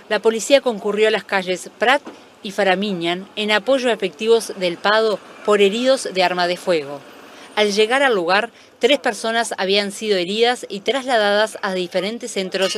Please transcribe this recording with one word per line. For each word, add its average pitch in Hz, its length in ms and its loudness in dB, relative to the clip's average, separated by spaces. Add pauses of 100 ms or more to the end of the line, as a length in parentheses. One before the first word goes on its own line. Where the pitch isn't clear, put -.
la 214 100 0
policía 226 420 4
concurrió 214 480 0
a 220 40 2
las 202 120 -2
calles 185 540 -4
Prat 254 240 2 (400)
y 208 80 -10
Faramiñán 190 880 -2
en 208 160 -2
apoyo 247 360 0
a 233 40 2
efectivos 220 640 0
del 175 180 -2
pado 214 440 2 (240)
por 208 180 4
heridos 247 500 2
de 180 120 0
arma 180 240 0
de 180 80 -2
fuego. 147 440 -4 (540)
Al 214 180 2
llegar 220 300 2
al 262 120 2
lugar, 190 360 0 (300)
tres 269 180 4
personas 226 580 -4
habían 196 360 -2
sido 208 260 -2
heridas 220 500 0
y 196 120 -8
trasladadas 220 840 0
a 196 100 -4
diferentes 190 600 -4
centros 190 460 -2